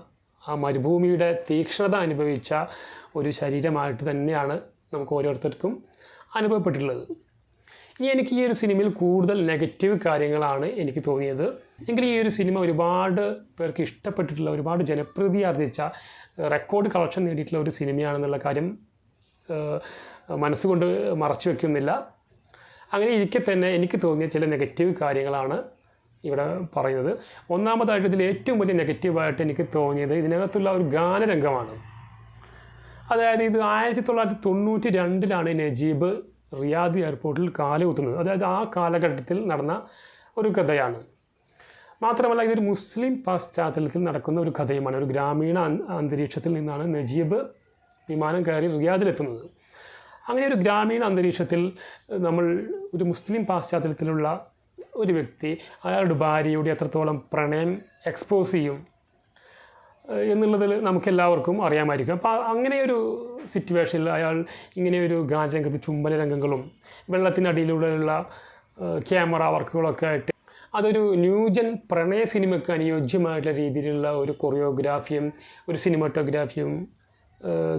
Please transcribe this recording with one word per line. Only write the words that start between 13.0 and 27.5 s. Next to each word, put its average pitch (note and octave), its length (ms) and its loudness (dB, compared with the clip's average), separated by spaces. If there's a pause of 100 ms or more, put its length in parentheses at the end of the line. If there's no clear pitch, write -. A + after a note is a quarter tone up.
പേർക്ക് E3 280 -4
ഇഷ്ടപ്പെട്ടിട്ടുള്ള, D#3 640 -4
ഒരുപാട് D#3 400 -2
ജനപ്രീതി F#3 580 0
ആർജിച്ച, D3 320 -2 (720)
റെക്കോർഡ് G3+ 420 0
കളക്ഷൻ F3+ 300 0
നേടിയിട്ടുള്ള D#3+ 400 -2
ഒരു D#3 140 -2
സിനിമയാണെന്നുള്ള C#3+ 640 -2
കാര്യം, C#3+ 240 0 (800)
ഏഹ്, D3+ 300 -4 (640)
മനസ്സുകൊണ്ട് E3+ 420 2 (360)
മറച്ചു D3 260 0
വയ്ക്കുന്നില്ല. D3+ 420 0 (1000)
അങ്ങനെ G#3 200 2
ഇരിക്കെ G#3 380 2
തന്നെ F#3 280 2
എനിക്ക് F3 240 0
തോന്നിയ D#3+ 260 2
ചില D#3 160 0 (100)
നെഗറ്റീവ് D3 460 0
കാര്യങ്ങളാണ് C#3 580 0 (640)
ഇവിടെ C#3+ 220 -2 (300)
പറയുന്നത്. C3+ 360 0 (380)